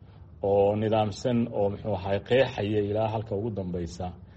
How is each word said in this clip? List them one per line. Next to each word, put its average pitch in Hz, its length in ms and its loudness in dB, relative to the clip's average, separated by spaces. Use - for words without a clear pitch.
oo 101 320 4
nidaamsan 110 760 2
oo, 101 180 2
muxuu 101 260 -4
ahaayey, 98 280 -2
qeexaya 110 560 2
ilaa 107 280 0
halka 110 280 -4
ugu 110 160 -4
dambaysa, 90 540 -6